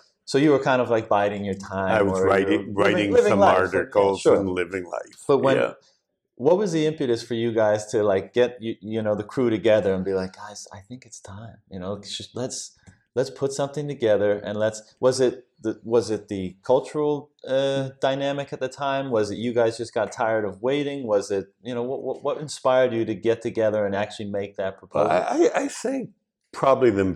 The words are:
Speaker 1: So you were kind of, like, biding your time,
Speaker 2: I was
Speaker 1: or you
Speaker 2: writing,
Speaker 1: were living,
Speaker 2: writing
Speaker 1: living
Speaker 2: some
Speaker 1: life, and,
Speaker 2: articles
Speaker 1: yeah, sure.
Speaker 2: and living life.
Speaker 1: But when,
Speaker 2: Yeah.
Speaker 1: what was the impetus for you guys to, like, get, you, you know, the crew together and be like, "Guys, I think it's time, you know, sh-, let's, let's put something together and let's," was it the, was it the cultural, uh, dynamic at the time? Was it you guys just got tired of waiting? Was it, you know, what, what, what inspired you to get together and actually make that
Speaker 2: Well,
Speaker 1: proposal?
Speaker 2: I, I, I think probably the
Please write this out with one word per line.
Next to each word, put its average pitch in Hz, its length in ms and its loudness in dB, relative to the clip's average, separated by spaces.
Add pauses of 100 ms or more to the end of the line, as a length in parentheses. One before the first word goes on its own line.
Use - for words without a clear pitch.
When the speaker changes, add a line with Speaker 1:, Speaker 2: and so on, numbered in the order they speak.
(240)
Speaker 1:
So - 140 0
you 151 120 6
were 135 80 4
kind 131 240 2
of, 113 80 -2
like, 110 180 0
biding 101 360 0
your 98 100 -4
time, 95 400 -4
Speaker 2:
I 107 80 4
was 95 160 2
Speaker 1:
or 95 60 2
you 95 60 4
Speaker 2:
writing, 98 220 4
Speaker 1:
were 107 60 2
living, 104 160 -8
Speaker 2:
writing 101 380 2
Speaker 1:
living - 180 6
Speaker 2:
some 101 80 4
Speaker 1:
life, 95 200 6
and, 92 160 0
Speaker 2:
articles 98 500 2
Speaker 1:
yeah, 156 80 6
sure. 104 80 6
Speaker 2:
and 98 100 -2
living 90 340 -4
life. - 440 -12
Speaker 1:
But 139 100 4
when, 135 180 2
Speaker 2:
Yeah. 120 160 0 (600)
Speaker 1:
what 165 240 2
was 202 140 -2
the 160 140 0
impetus 139 360 -2
for 123 120 -6
you 117 180 -2
guys 107 340 2
to, 110 160 0
like, 98 320 0
get, 123 260 2
you, 110 200 -8
you 110 220 -6
know, 107 120 0
the 101 100 -4
crew 123 240 -2
together 104 460 2
and 92 100 -4
be 98 100 -2
like, 92 200 -4
"Guys, - 400 -18
I 101 60 -18
think 127 260 -18
it's - 140 -20
time, 101 380 -18 (120)
you 82 80 -12
know, 95 240 -8
sh-, - 200 -12 (120)
let's, - 420 -8 (380)
let's 131 160 -2
put 139 220 -4
something 143 340 -6
together 104 460 2
and 104 260 -4
let's," 110 400 -4
was 127 220 2
it 120 240 0 (180)
the, 110 220 -6
was 110 260 0
it 104 180 -4
the 92 360 -6
cultural, 147 680 -2 (180)
uh, 135 420 -2 (100)
dynamic 139 520 -2
at 143 80 -10
the 131 80 -4
time? 139 420 -4
Was 107 200 0
it 90 80 -8
you 117 160 -4
guys 113 240 2
just 117 160 -10
got 104 180 -2
tired 110 320 0
of 95 160 -8
waiting? 139 460 -4
Was 104 240 0
it, 98 160 -2 (160)
you 123 120 -10
know, 120 100 -4
what, 131 180 -6
what, 131 220 -8
what 139 140 -2
inspired 131 540 2
you 113 140 -2
to 110 80 -4
get 110 260 0
together 107 460 0
and 98 80 -2
actually 104 340 -4
make 101 280 -6
that 95 180 -6
Speaker 2:
Well, - 320 -2
Speaker 1:
proposal? 80 60 2
Speaker 2:
I, 285 420 2
I, - 80 0
I 285 60 -4
think 262 420 -6 (420)
probably 131 380 4
the 98 260 0